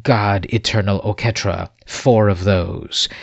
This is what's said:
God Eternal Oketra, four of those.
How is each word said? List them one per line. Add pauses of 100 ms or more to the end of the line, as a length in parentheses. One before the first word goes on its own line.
God
Eternal
Oketra, (160)
four
of
those. (140)